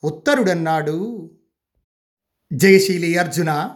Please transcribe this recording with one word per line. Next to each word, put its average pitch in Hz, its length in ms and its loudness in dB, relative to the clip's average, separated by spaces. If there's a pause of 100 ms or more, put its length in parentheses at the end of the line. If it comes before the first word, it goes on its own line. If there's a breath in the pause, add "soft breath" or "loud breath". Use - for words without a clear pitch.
ఉత్తరుడన్నాడు, 165 1300 -2 (1200)
"జయశీలి 180 640 4
అర్జున, 160 580 -2